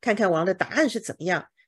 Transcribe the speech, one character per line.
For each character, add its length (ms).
看 120
看 160
王 140
的 80
答 140
案 240
是 100
怎 180
么 60
样。 240